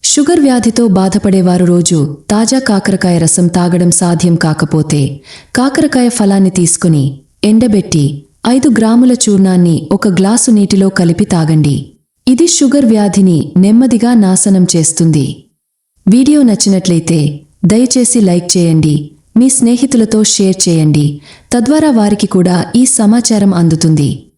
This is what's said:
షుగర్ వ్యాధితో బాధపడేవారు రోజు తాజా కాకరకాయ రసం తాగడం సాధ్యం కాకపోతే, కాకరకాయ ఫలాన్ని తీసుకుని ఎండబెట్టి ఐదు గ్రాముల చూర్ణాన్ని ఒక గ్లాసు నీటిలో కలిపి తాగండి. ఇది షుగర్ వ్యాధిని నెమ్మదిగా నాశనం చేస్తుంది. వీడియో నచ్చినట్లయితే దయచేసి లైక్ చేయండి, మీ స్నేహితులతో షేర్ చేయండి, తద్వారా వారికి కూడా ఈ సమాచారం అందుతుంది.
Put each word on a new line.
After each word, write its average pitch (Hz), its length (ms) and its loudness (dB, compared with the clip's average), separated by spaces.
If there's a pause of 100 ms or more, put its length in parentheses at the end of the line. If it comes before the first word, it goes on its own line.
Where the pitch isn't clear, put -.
షుగర్ 330 360 0
వ్యాధితో 240 480 0
బాధపడేవారు 190 760 0
రోజు 165 520 -2 (120)
తాజా 226 300 0
కాకరకాయ 190 580 -2
రసం 170 300 0
తాగడం 175 440 0
సాధ్యం 175 440 0
కాకపోతే, 151 840 -2 (340)
కాకరకాయ 269 540 0
ఫలాన్ని 196 400 0
తీసుకుని 160 720 -2 (240)
ఎండబెట్టి 202 800 0 (240)
ఐదు 262 220 0
గ్రాముల 226 420 2
చూర్ణాన్ని 185 800 0
ఒక 202 160 -2
గ్లాసు 196 440 0
నీటిలో 196 380 2
కలిపి 180 360 0
తాగండి. 151 640 -2 (360)
ఇది 254 200 2
షుగర్ 277 380 0
వ్యాధిని 202 720 0
నెమ్మదిగా 233 560 2
నాశనం 190 640 2
చేస్తుంది. 156 680 -2 (640)
వీడియో 269 340 2
నచ్చినట్లయితే 170 1000 0 (260)
దయచేసి 240 560 0
లైక్ 175 360 0
చేయండి, 156 540 0 (260)
మీ 254 120 2
స్నేహితులతో 233 720 0
షేర్ 190 460 -2
చేయండి, 151 520 0 (320)
తద్వారా 285 380 0
వారికి 208 360 0
కూడా 180 380 0 (100)
ఈ 247 100 4
సమాచారం 214 680 0
అందుతుంది. 160 680 0 (140)